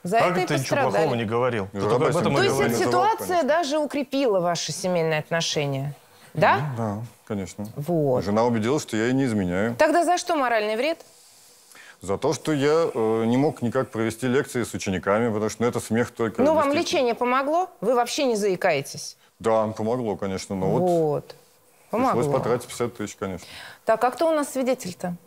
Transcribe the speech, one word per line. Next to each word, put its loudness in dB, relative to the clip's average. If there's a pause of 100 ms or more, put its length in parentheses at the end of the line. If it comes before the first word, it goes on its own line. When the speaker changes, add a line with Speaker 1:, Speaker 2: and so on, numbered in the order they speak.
Speaker 1:
За 2
Speaker 2:
Как 4
Speaker 1:
это 0
и 0
Speaker 2:
ты -2
ничего 0
Speaker 1:
пострадали. 0
Speaker 2:
плохого 2
не -2
говорил? 0
Speaker 3:
Ну, -6
Speaker 2:
Ты 0
только 4
об 2 (120)
Speaker 3:
Жарабасина 2
Speaker 2:
этом 0
и 0
Speaker 1:
То 4
есть 2
Speaker 3:
не 0
Speaker 1:
эта 2
Speaker 2:
говорил. 0
Speaker 3:
называл, 2
Speaker 1:
ситуация 0
Speaker 3:
конечно. 0
Speaker 1:
даже 0
укрепила 0
ваши -2
семейные 0
отношения? -2 (400)
Да? 4
Speaker 3:
Ну, -2 (140)
да, -2 (300)
конечно. -8
Speaker 1:
Вот. 0
Speaker 3:
Жена 2
убедилась, 0
что -6
я 2
ей 2
не 2
изменяю. 0
Speaker 1:
Тогда 4
за 2
что -2
моральный 0
вред? -2 (1000)
Speaker 3:
За -4
то, 0
что -2
я, 2
э, 0
не 2
мог 0
никак -2
провести -2
лекции 0
с -6
учениками, 0
потому -2
что, -4
ну, 2
это -2
смех -2
только -2
Speaker 1:
Ну, 4
вам 4
Speaker 3:
действительно. 0 (180)
Speaker 1:
лечение 2
помогло? 0 (120)
Вы 2
вообще 0
не 2
заикаетесь? 0 (220)
Speaker 3:
Да, 2
помогло, -2
конечно, -4
но 0
вот 2 (100)
Speaker 1:
Вот. 0 (560)
Speaker 3:
пришлось 2
Speaker 1:
Помогло. 2
Speaker 3:
потратить 0
пятьдесят -4
тысяч, -8
конечно. -8 (380)
Speaker 1:
Так, 2
а 2
кто 0
у 2
нас -2
свидетель-то? -4 (120)